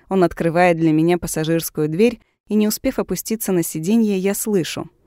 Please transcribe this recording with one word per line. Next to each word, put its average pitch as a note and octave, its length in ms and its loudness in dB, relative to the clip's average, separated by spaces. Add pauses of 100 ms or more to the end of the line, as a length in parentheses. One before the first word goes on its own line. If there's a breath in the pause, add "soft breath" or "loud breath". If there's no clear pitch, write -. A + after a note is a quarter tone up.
Он F#3+ 140 2
открывает E3+ 540 2
для D#3+ 160 2
меня E3 240 2
пассажирскую D#3+ 720 -4
дверь, A3 320 0 (260)
и, G#3 80 -2
не G#3+ 120 4
успев - 300 -4
опуститься G3+ 540 -6
на F3+ 100 2
сиденье, G3+ 560 0
я G3 160 0
слышу: - 560 -4 (180)